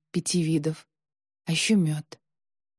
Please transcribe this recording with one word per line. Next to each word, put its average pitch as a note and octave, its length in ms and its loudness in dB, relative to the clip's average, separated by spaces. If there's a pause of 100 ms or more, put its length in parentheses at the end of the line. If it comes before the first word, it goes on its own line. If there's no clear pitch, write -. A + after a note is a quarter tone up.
(100)
пяти F3 320 -2
видов. D#3+ 460 -2 (560)
А E3 80 -2
ещё G#3 240 2
мёд. D#3 420 0 (600)